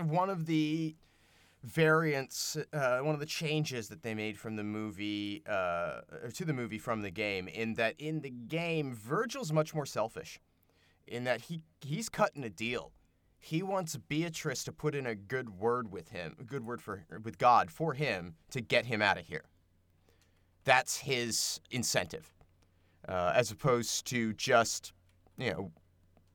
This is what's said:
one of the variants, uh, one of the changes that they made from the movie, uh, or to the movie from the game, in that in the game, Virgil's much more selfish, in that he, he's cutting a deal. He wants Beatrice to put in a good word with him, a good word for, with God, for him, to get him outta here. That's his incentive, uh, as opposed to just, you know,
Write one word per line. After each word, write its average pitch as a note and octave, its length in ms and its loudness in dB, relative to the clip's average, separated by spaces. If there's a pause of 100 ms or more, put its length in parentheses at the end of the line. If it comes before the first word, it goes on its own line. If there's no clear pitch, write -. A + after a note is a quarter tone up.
one F3 300 2
of E3 160 -4
the D#3 500 0 (640)
variants, D#3 920 2 (160)
uh, C3 280 2
one D#3 140 2
of D3 60 -4
the D3+ 60 -4
changes D3 600 -2
that G#2+ 140 -14
they A2 120 -4
made G#2+ 240 -4
from A2 180 -6
the G#2 80 -4
movie, G#2 840 -4
uh, F2 540 0 (220)
or A#2+ 120 -8
to F3+ 100 -8
the D#3+ 80 0
movie A#2 260 -4
from A2 240 -4
the G2+ 80 -6
game, F#2+ 380 -2
in A2+ 260 -4
that A2 240 0
in D#3 220 -4
the C#3+ 100 -10
game, D3 640 -4
Virgil's E3+ 580 -4
much D#3 220 2
more D3 120 -2
selfish, - 520 -4 (680)
in B2 180 -6
that A#2+ 180 0
he, E3 180 -8 (200)
he's D#3+ 280 -4
cutting F3 360 0
a A2+ 60 -6
deal. A2 420 -4 (460)
He D#3+ 240 -2
wants F#3+ 340 -2
Beatrice D#3 680 -4
to B2 80 -8
put D3+ 220 -2
in C#3 120 -4
a A#2 80 0
good A2+ 440 -4
word A#2 340 2
with F2 160 -10
him, E2+ 320 -8
a C3 40 -12
good B2 200 -6
word A#2 160 -6
for, G2+ 240 -8 (180)
with G#2+ 160 -8
God, A2+ 320 8
for D#3+ 220 -2
him, G2+ 440 -2 (140)
to C3 100 -4
get A#2 260 2
him A2 160 0
outta F#2+ 180 6
here. D#2 240 -10 (1200)
That's B2+ 320 6
his A#2+ 640 0 (100)
incentive, A2+ 640 -2 (760)
uh, F2+ 280 2
as A2+ 160 4
opposed A#2+ 560 2
to A2+ 240 0
just, - 600 4 (460)
you A#2+ 140 0
know, F#2 180 -6 (640)